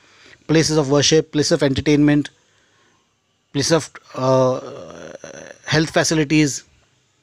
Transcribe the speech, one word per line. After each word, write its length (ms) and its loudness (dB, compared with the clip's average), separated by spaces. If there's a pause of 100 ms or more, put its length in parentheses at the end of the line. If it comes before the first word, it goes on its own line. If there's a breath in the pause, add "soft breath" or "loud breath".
(480 soft breath)
Places 280 2
of 160 0
worship, 400 2
places 220 0
of 100 0
entertainment, 680 2 (1200)
places 180 0
of, 200 -2 (240)
uh, 440 0 (1040)
health 240 0
facilities, 760 0 (580)